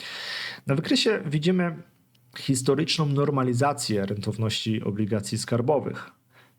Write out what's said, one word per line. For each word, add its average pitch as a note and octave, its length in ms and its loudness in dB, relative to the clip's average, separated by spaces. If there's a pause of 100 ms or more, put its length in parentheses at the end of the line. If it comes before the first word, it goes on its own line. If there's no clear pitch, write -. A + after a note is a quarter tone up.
(680)
Na C#3 80 2
wykresie A3 500 2
widzimy D#3+ 580 0 (540)
historyczną C#3 680 2
normalizację C#3 1000 2
rentowności G#2+ 760 -2
obligacji G#2 540 -2
skarbowych, A#2 720 0 (480)